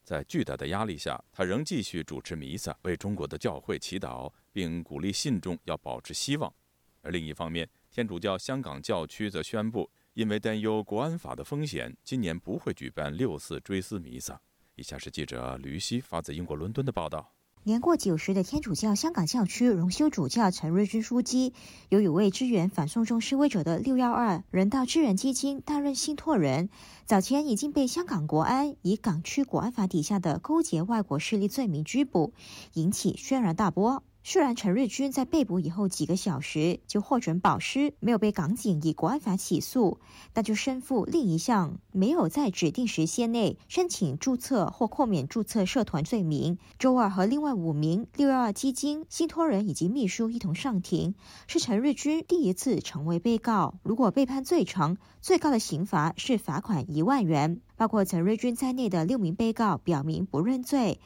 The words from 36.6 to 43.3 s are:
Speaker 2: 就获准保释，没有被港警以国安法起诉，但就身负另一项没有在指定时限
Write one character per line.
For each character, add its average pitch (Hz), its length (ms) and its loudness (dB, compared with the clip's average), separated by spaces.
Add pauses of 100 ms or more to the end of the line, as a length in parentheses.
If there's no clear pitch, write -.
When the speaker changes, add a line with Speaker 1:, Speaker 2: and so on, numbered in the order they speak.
Speaker 2:
就 208 140 0
获 240 180 2
准 175 220 0
保 160 180 4
释， 285 400 0
没 214 120 0
有 226 80 4
被 208 120 4
港 180 240 -2
警 185 280 0
以 160 100 2
国 160 160 0
安 285 120 0
法 196 180 0
起 - 200 0
诉， - 420 2 (340)
但 220 100 0
就 214 100 0
身 262 280 -2
负 247 240 0
另 330 160 2
一 165 160 2
项 180 400 2 (140)
没 196 180 4
有 294 180 4
在 277 220 0
指 170 200 0
定 247 160 0
时 160 200 2
限 233 260 0